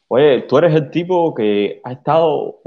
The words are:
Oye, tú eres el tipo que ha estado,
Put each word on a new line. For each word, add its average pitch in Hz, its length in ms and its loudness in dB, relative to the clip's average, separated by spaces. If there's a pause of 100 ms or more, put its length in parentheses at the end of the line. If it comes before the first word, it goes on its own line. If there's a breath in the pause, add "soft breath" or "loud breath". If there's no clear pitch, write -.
Oye, 127 360 2
tú - 160 -2
eres 160 140 4
el 156 160 0
tipo 170 460 -2
que 104 480 -2
ha 123 80 -12
estado, 151 760 -2